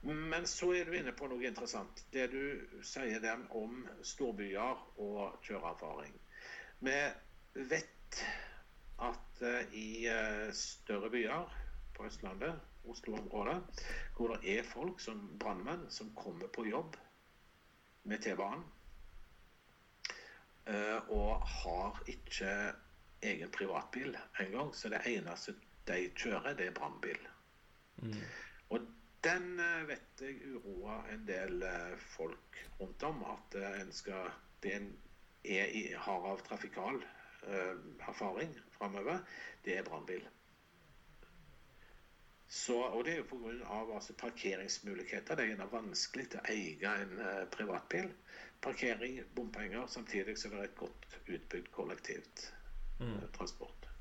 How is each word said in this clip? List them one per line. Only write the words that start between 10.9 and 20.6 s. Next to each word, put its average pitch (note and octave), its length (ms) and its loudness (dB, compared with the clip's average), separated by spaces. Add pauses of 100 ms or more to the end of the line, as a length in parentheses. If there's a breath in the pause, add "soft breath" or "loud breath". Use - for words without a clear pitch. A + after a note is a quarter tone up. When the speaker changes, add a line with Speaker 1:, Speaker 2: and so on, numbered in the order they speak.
Speaker 1:
byer B2 380 4 (420 loud breath)
på - 140 -6
Østlandet, A2 560 -2 (220)
Oslo-området, G#2+ 760 0 (540 loud breath)
hvor A#2 240 4
det G2 240 4
er A#2 40 4
folk D#3+ 380 -2
som G#2+ 220 -4 (160)
brannmenn G#2+ 500 0
som A2 240 -6
kommer F#2 360 -4
på A2+ 200 -2
jobb D#3 280 0 (1080)
med G#2 160 0
T-banen, G2+ 440 2 (2000 loud breath)